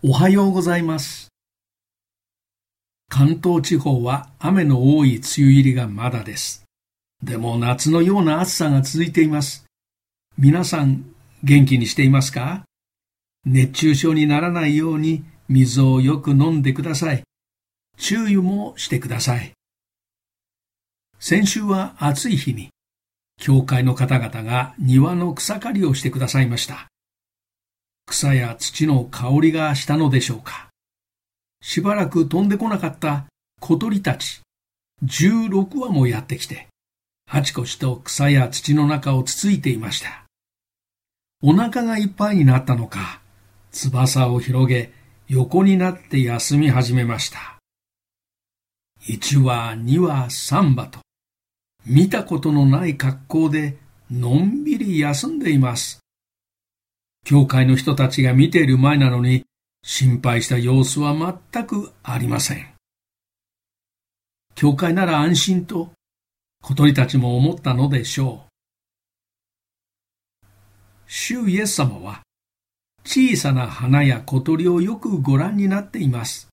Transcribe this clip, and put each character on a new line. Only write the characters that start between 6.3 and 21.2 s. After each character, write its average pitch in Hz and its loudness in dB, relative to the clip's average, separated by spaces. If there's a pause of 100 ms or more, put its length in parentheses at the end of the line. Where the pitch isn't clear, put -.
す。 - -12 (580)
で 120 -8
も 117 -4
夏 123 0
の 165 4
よ 190 4
う 190 4
な 156 2
暑 180 -2
さ 160 -2
が 139 4
続 151 -2
い 165 -4
て 165 2
い 156 4
ま 151 0
す。 - -8 (720)
皆 151 4
さ 160 -2
ん、 135 0 (400)
元 139 8
気 131 2
に 117 0
し 107 -6
て 139 2
い 131 6
ま 135 4
す 135 -4
か？ 165 -8 (800)
熱 131 2
中 156 2
症 160 2
に 151 4
な 147 2
ら 175 -2
な 170 -2
い 147 2
よ 160 0
う 151 -2
に 160 -2 (240)
水 131 4
を 131 4
よ 135 2
く 143 -2
飲 139 4
ん 151 0
で 135 0
く 135 -4
だ 160 -6
さ 160 -2
い。 127 -4 (720)
注 220 -2
意 202 4
も 196 -2
し - -10
て 135 -2
く - -10
だ 117 -6
さ 120 -2
い。 - -12 (1700)
先 202 0